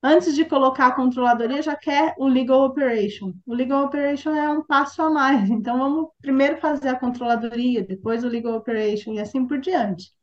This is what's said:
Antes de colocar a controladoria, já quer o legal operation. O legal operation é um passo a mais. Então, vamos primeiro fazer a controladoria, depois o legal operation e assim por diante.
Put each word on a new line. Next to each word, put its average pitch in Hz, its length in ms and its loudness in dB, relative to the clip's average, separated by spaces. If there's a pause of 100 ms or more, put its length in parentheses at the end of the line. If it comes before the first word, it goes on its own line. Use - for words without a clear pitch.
Antes 302 360 4
de 320 80 2
colocar 262 420 2
a 254 80 4
controladoria, 247 680 0
já 302 120 -2
quer 302 420 0
o 269 120 0
legal 262 340 4
operation. 240 720 -2 (100)
O 240 80 -10
legal 262 320 0
operation 285 520 -2
é 302 120 0
um 311 160 -2
passo 294 380 0
a 320 80 2
mais. 269 400 2
Então, 240 280 -2
vamos 294 320 0 (100)
primeiro 277 400 2
fazer 285 300 -2
a 254 80 -2
controladoria, 240 840 -2
depois 220 400 -4
o 247 40 -2
legal 233 260 -4
operation 214 600 -4
e 208 60 -4
assim 254 260 -2
por 277 140 -4
diante. 226 520 -4 (100)